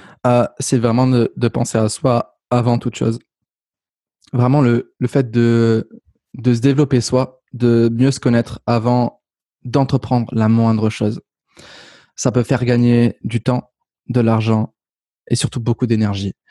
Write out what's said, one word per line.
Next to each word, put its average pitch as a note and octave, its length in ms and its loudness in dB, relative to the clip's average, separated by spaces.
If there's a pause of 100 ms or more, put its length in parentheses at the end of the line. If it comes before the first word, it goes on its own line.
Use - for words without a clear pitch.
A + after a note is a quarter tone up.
(260)
euh, A#2+ 220 2 (120)
c'est - 180 -2
vraiment A#2+ 300 2
de, B2 280 0
de A#2+ 140 -2
penser B2 280 -4
à A2 120 0
soi - 500 -2 (100)
avant A#2+ 300 0
toute - 160 -4
chose. A#2 240 -4 (1120)
Vraiment, B2+ 300 2
le, A#2+ 360 0
le B2+ 100 -2
fait B2+ 220 -2
de, A#2 600 0 (460)
de B2 180 0
se A#2 80 -2
développer C3+ 400 2
soi, - 500 -4
de A#2 400 2
mieux B2+ 200 0
se - 80 -6
connaître A#2+ 460 -2
avant A#2+ 560 -2 (440)
d'entreprendre B2 680 -2
la A2 160 0
moindre A2+ 400 2
chose. G#2+ 320 -4 (920)
Ça - 160 -2
peut A#2 120 0
faire B2 220 -2
gagner A#2+ 580 2
du A2 200 -6
temps, - 280 -4 (380)
de A#2+ 100 0
l'argent A2+ 540 0 (560)
et B2 60 -2
surtout - 260 -4
beaucoup A#2 260 -4
d'énergie. G2+ 460 -2 (180)